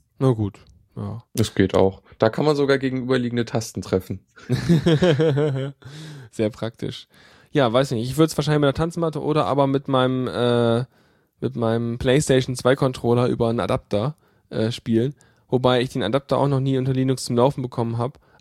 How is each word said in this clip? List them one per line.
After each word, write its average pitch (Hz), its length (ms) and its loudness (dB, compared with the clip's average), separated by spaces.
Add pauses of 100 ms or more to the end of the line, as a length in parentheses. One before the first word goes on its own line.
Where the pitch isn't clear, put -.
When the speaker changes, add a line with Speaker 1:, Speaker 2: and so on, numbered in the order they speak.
(180)
Speaker 1:
Na 135 140 2
gut, 107 260 -4 (380)
ja. 107 280 -10 (120)
Speaker 2:
Das 110 180 -2
geht 95 220 2
auch. 95 260 4 (160)
Da 110 120 2
kann 143 160 -2
man 151 100 2
sogar 139 240 2
gegenüberliegende 123 640 -2
Tasten 110 380 -6
treffen. 95 420 -4 (240)
Speaker 1:
<laughs> 143 1200 2 (580)
Sehr 110 180 -2
praktisch. - 580 -10 (440)
Ja, 131 200 2
weiß 131 200 2
nicht, 120 180 -4
ich 131 80 -4
würd's 160 200 2
wahrscheinlich 151 240 0
mit 147 60 4
der 135 60 2
Tanzmatte 165 480 -4
oder 147 240 0
aber 135 220 2
mit 135 200 -2
meinem, 127 400 0
äh, 120 580 0 (540)
mit 131 160 -4
meinem 117 420 -2
PlayStation 131 580 2
zwei 135 200 2
Controller 123 520 0
über 117 220 0
einen 117 100 -2
Adapter, 113 560 -2 (340)
äh, 113 220 -2
spielen. 117 440 -2 (340)
Wobei 127 320 2
ich 131 80 -2
den 127 140 -4
Adapter 127 340 -2
auch 131 100 2
noch 139 120 0
nie 135 180 0
unter 131 160 -2
Linux 131 320 -2
zum 120 120 -2
Laufen 135 240 2
bekommen 117 360 -4
hab. 120 220 -6 (220)